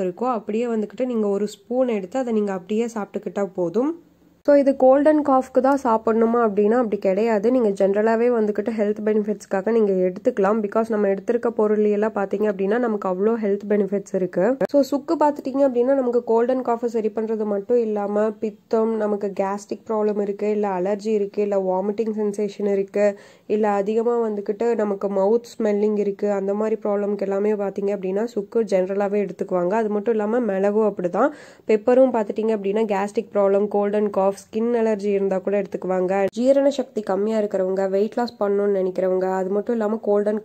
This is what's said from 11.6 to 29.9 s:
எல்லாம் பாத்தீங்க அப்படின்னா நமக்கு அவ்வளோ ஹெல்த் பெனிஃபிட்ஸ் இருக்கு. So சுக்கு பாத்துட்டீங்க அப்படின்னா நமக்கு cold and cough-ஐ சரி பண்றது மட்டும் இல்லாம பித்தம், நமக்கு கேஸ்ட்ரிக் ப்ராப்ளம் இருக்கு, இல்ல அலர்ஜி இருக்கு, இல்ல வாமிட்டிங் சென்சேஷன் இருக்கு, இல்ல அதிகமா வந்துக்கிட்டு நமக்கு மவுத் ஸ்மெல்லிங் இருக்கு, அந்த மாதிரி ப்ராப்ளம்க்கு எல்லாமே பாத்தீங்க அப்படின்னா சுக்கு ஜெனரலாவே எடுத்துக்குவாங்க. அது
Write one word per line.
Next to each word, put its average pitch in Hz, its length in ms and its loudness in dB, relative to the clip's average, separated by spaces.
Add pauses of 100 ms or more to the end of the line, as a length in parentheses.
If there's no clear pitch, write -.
எல்லாம் 214 220 0
பாத்தீங்க 196 320 -2
அப்படின்னா 196 360 -2
நமக்கு 208 240 -2
அவ்வளோ 196 220 0 (120)
ஹெல்த் 202 260 -2
பெனிஃபிட்ஸ் 202 480 -2
இருக்கு. 180 260 0 (280)
So 285 80 4 (100)
சுக்கு 294 320 -2
பாத்துட்டீங்க 277 460 0
அப்படின்னா 247 320 2
நமக்கு 240 200 0 (120)
cold 233 220 2
and 254 120 -2
cough-ஐ 233 300 -2
சரி 214 180 -2
பண்றது 220 380 -4
மட்டும் 202 320 0
இல்லாம 208 420 0 (160)
பித்தம், 220 500 -2 (120)
நமக்கு 208 260 -2 (100)
கேஸ்ட்ரிக் 202 500 -6
ப்ராப்ளம் 214 360 0
இருக்கு, 202 300 -2
இல்ல 208 100 0 (140)
அலர்ஜி 202 300 -2 (100)
இருக்கு, 202 260 -4
இல்ல 202 120 0 (120)
வாமிட்டிங் 208 500 -2
சென்சேஷன் 208 540 -2
இருக்கு, 196 320 0 (500)
இல்ல 214 80 0 (160)
அதிகமா 226 360 0 (100)
வந்துக்கிட்டு 208 420 -4 (140)
நமக்கு 196 280 -2 (100)
மவுத் 226 340 2
ஸ்மெல்லிங் 208 500 0
இருக்கு, 202 260 -2 (100)
அந்த 196 200 -2
மாதிரி 220 240 0
ப்ராப்ளம்க்கு 202 440 -2
எல்லாமே 202 260 0 (100)
பாத்தீங்க 196 340 -2
அப்படின்னா 190 360 -2
சுக்கு 214 400 -2
ஜெனரலாவே 196 500 0
எடுத்துக்குவாங்க. 180 500 -2 (100)
அது 208 120 -2